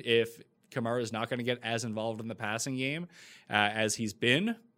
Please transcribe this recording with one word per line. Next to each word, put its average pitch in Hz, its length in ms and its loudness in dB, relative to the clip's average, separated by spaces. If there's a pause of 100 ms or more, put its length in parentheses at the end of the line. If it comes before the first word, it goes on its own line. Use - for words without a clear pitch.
if 117 360 4 (300)
Kamara 120 320 -2
is 110 100 -6
not 113 160 -2
gonna 123 140 -4
get 120 220 0
as 113 200 0
involved 110 360 -4
in 113 80 -8
the 107 80 -8
passing 113 400 -4
game, 147 320 -4 (420)
uh, 107 40 -4
as 104 420 2
he's 110 160 -4
been. 156 420 2 (240)